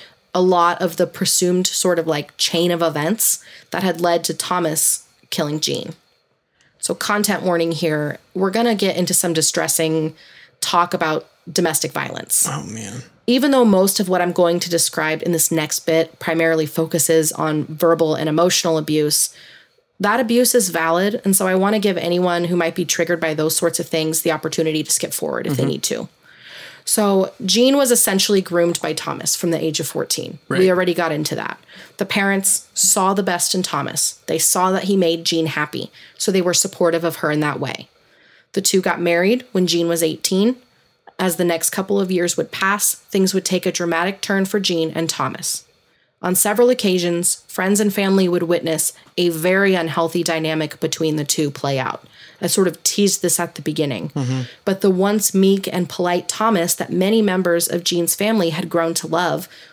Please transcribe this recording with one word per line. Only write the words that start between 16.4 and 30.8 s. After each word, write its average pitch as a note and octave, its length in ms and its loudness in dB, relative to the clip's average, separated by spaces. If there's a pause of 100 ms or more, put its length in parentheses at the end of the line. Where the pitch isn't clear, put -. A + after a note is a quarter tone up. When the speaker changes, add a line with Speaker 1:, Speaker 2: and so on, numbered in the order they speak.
Speaker 1:
focuses D#3+ 640 2
on D3+ 360 -2
verbal D#3+ 480 2
and D3+ 140 -2
emotional E3 500 2
abuse, D3+ 500 0 (720)
that G#3 200 2
abuse A#3+ 340 2
is G3+ 160 2
valid. E3+ 540 0
And G3 120 2
so F#3+ 100 0
I F#3 100 2
wanna G3+ 240 2
give F#3+ 180 0
anyone F3 460 0
who F3 120 -2
might E3 180 0
be F3+ 120 -2
triggered E3 340 -2
by D#3+ 140 -2
those D#3 220 0
sorts E3 240 0
of - 80 -6
things D#3+ 340 -2
the E3+ 100 0
opportunity D#3 500 -2
to - 100 -6
skip - 200 -2
forward - 340 -4
if C#3 100 -2
they B2 80 0
Speaker 2:
Mm-hmm. - 60 0
Speaker 1:
need - 140 -4
to. - 240 -4 (760)
So G3 480 2 (120)
Jean A#3+ 320 4
was C#4 140 2
essentially F#3+ 500 2
groomed E3+ 400 0
by D#3 140 -4
Thomas - 420 -4
from E3+ 140 -2
the D#3 120 -2
age D#3 160 -2
of D#3 80 -4
fourteen. - 520 -6 (100)
Speaker 2:
Right. C#3+ 120 0
Speaker 1:
We F#3 100 6
already F3+ 240 2